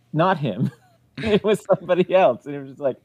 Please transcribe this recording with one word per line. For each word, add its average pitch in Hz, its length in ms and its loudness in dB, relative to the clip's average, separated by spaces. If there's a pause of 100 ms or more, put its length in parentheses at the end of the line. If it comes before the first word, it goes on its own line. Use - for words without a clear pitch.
(140)
not 175 240 2
him. 131 380 -4
<laughs> - 60 -20 (420)
It 214 200 2
was 208 220 0
somebody 180 500 0
else. 180 320 2
And 143 80 -10
it 143 60 -10
was 135 80 -14
just 135 100 -20
like 139 260 -2